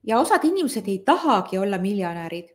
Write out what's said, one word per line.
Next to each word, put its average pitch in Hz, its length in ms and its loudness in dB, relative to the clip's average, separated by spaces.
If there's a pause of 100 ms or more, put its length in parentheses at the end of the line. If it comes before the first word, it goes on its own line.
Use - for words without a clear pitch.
Ja 220 160 2
osad 349 240 2
inimesed 320 420 0
ei 190 160 -2
tahagi 233 540 2
olla 196 240 -2
miljonärid 170 720 -4